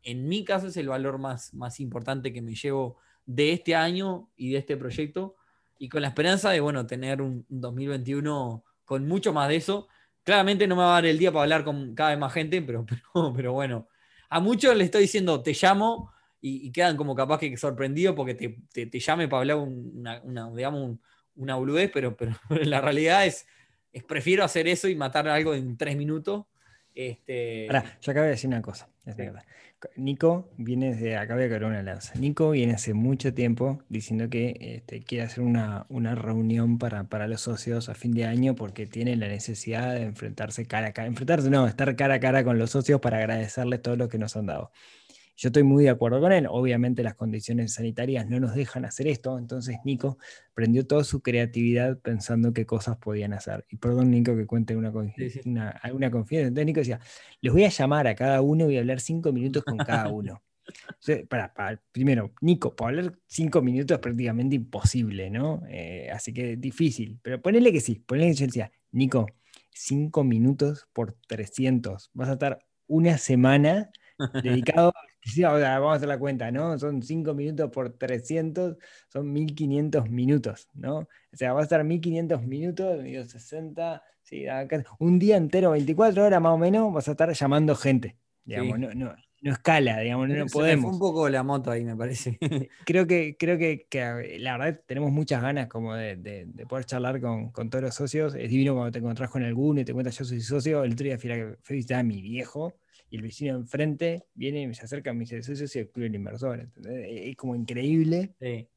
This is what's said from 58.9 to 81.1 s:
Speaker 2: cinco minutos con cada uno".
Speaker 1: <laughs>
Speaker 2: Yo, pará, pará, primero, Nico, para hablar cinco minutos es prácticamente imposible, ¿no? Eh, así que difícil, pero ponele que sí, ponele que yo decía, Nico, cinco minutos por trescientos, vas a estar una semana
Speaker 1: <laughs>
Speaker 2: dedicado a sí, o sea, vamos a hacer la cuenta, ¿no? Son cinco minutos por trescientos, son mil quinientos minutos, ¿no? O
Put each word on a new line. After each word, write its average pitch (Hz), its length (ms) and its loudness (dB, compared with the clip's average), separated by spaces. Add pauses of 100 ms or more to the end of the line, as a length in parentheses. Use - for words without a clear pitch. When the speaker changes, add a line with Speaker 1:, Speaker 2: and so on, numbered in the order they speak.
Speaker 2:
cinco 165 320 -2
minutos 131 320 -2
con 120 140 -4
cada 113 300 0
uno". 101 340 -6 (240)
Speaker 1:
<laughs> - 360 -20
Speaker 2:
Yo, - 260 -2
pará, 113 260 -6
pará, 104 260 -6 (120)
primero, 123 500 2
Nico, - 340 2
para 113 140 -4
hablar 170 380 -4
cinco 160 340 2
minutos 131 320 2
es 123 80 0
prácticamente 120 540 0
imposible, 107 720 -2
¿no? 151 400 -2
Eh, 90 420 -10
así 117 220 -10
que 120 240 -4
difícil, 123 640 -2
pero 127 220 -6
ponele 226 280 8
que 160 80 4
sí, 113 240 -2
ponele 160 280 4
que 143 60 2
yo 139 100 2
decía, 120 240 -4 (200)
Nico, 127 360 4 (440)
cinco 147 520 0
minutos 135 720 2
por 113 200 -4 (140)
trescientos, 113 880 -2
vas 127 140 -4
a 135 40 0
estar 135 320 -4 (220)
una 165 320 4
semana 143 720 6 (260)
Speaker 1:
<laughs> 131 260 -4
Speaker 2:
dedicado 127 460 4
a - 160 -6 (220)
sí, 139 160 2
o 151 160 6
sea, 135 200 2
vamos 151 140 4
a - 40 4
hacer 143 100 -2
la 139 120 -2
cuenta, 123 320 -2
¿no? 151 280 -2
Son 139 240 -4
cinco 156 300 -4
minutos 147 380 -2
por 123 260 -6
trescientos, 156 800 -4 (340)
son 143 220 -4
mil 151 220 -2
quinientos 147 540 0
minutos, 123 640 0
¿no? 139 260 -6
O 160 80 -10 (260)